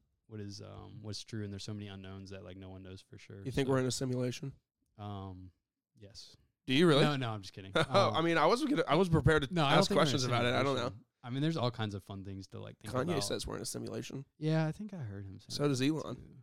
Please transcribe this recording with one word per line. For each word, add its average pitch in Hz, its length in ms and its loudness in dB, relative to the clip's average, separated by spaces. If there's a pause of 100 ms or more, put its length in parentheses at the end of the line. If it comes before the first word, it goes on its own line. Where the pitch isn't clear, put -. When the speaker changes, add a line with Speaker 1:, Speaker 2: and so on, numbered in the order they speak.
(280)
Speaker 1:
what 110 120 -12
is, 101 220 -10
um, 98 400 -16
what's 107 220 -8
true, 107 200 -6
and 101 80 -6
there's 98 120 -8
so 107 100 -6
many 104 140 -8
unknowns 95 440 -12
that, 95 120 -12
like, 92 140 -14
no 95 120 -12
one 95 140 -12
knows 95 180 -14
for - 160 -20
sure, 98 260 -16
Speaker 2:
You 127 80 -6
think 131 160 0
Speaker 1:
so. 135 60 2
Speaker 2:
we're 131 60 4
in 127 60 2
a 127 60 2
simulation? 127 600 -4 (440)
Speaker 1:
Um, 95 540 -10 (480)
yes. - 360 -20 (300)
Speaker 2:
Do 131 80 0
you 165 140 6
really? 147 160 8
Speaker 1:
No, 147 120 4
no, 131 160 -2
I'm 107 100 -6
just 95 120 -16
kidding. 95 200 -14
Speaker 2:
<laughs> - 20 -18
Oh, 165 340 4
Speaker 1:
Um, - 60 -2
Speaker 2:
I 156 60 2
mean, 165 160 4
I 151 80 6
wasn't 247 260 4
gonna, 160 160 4
I 139 80 6
was 185 140 4
prepared 156 340 6
to 139 100 -6
Speaker 1:
no, 165 120 4
I 139 60 4
don't 143 80 8
Speaker 2:
ask 147 100 4
Speaker 1:
think 165 80 4
we're 143 60 8
in 160 40 6
a 139 40 2
Speaker 2:
questions 139 140 0
about 120 200 2
it. 123 80 4
I 127 100 4
don't 139 120 2
know. 123 140 0
Speaker 1:
simulation. 101 100 -10 (220)
I 123 100 -12
mean, 135 100 -2
there's 160 160 0
all 123 140 2
kinds 107 240 -4
of 95 80 -8
fun 98 200 -10
things 95 240 -10
to, 104 140 -14
like, 104 180 -14
think 110 140 -10
Speaker 2:
Kanye 127 180 0
Speaker 1:
about. 160 140 0
Speaker 2:
says 104 200 -4
we're 101 120 -6
in - 40 -8
a - 40 -8
simulation. 117 580 -8 (140)
Speaker 1:
Yeah, 156 300 2
I 156 40 -2
think 208 220 -10
I 190 40 -12
heard 101 280 -8
him 98 160 -12
say - 80 -20
Speaker 2:
So 123 140 -2
Speaker 1:
that 147 60 4
Speaker 2:
does 127 120 2
Elon. 139 340 0
Speaker 1:
too. - 60 -16 (220)